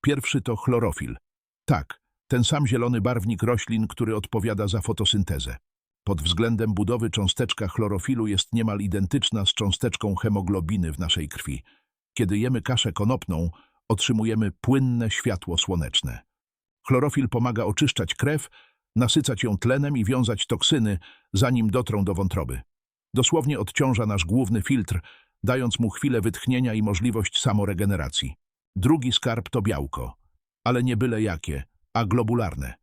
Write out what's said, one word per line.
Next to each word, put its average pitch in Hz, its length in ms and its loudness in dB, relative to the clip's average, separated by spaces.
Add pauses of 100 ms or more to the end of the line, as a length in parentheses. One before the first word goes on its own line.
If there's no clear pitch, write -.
Pierwszy 139 360 0
to 117 140 -2
chlorofil. 113 600 0 (480)
Tak, - 360 -2 (260)
ten 123 160 4
sam 147 240 2
zielony 120 340 2
barwnik 110 420 0
roślin, 110 440 0
który 107 280 -2
odpowiada 104 520 -2
za 101 140 0
fotosyntezę. 85 760 0 (460)
Pod 92 180 0
względem 110 520 2
budowy 107 360 0
cząsteczka 98 580 -2
chlorofilu 107 600 -2
jest 95 260 -2
niemal 110 260 0
identyczna 101 680 -2
z - 80 0
cząsteczką 101 600 -2
hemoglobiny 95 760 0
w 71 80 -8
naszej 80 300 -2
krwi. - 340 -8 (540)
Kiedy 104 200 2
jemy 120 240 0
kaszę 110 300 -2
konopną, 87 580 -2 (400)
otrzymujemy 110 600 2
płynne 123 600 2
światło 90 460 -2
słoneczne. 67 600 -2 (680)
Chlorofil 131 420 2
pomaga 117 340 0
oczyszczać - 520 0
krew, 143 340 -2 (460)
nasycać 123 480 2
ją 107 140 0
tlenem 143 400 0
i 110 80 2
wiązać 120 420 0
toksyny, 107 520 2 (340)
zanim 117 360 4
dotrą 104 340 0
do 95 100 2
wątroby. 80 480 -2 (520)
Dosłownie 139 460 2
odciąża 120 460 0
nasz 101 200 0
główny 107 360 2
filtr, 101 380 0 (440)
dając 123 360 0
mu 117 100 2
chwilę 123 320 0
wytchnienia 123 520 0
i 110 80 0
możliwość 107 600 0
samoregeneracji. 98 920 0 (400)
Drugi 127 360 2
skarb - 380 -2
to 120 120 -2
białko, 71 540 -4 (480)
ale 123 200 2
nie 123 140 0
byle 113 240 0
jakie, 80 420 -4 (300)
a 117 120 2
globularne. 110 760 0